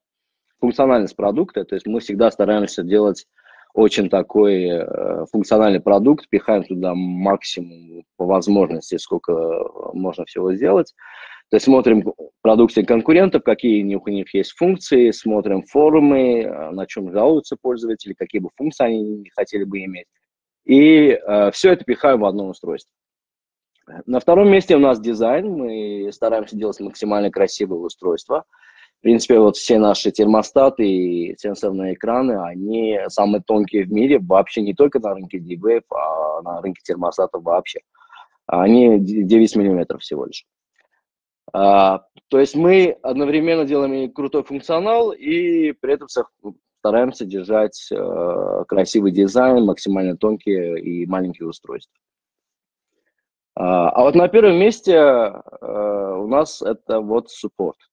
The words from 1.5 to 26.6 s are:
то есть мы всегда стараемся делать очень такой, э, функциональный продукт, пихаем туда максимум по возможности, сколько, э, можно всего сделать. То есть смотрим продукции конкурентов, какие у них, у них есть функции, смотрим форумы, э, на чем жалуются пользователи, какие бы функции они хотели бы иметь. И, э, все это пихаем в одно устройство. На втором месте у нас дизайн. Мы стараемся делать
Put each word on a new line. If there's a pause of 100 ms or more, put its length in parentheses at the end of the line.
то
есть
мы
всегда
стараемся
делать (480)
очень
такой,
э,
функциональный
продукт,
пихаем
туда
максимум (140)
по
возможности,
сколько,
э,
можно
всего
сделать. (560)
То
есть
смотрим (280)
продукции
конкурентов,
какие
у
них,
у
них
есть
функции,
смотрим
форумы,
э,
на
чем
жалуются
пользователи,
какие
бы
функции
они
хотели
бы
иметь. (580)
И,
э,
все
это
пихаем
в
одно
устройство. (1160)
На
втором
месте
у
нас
дизайн.
Мы
стараемся
делать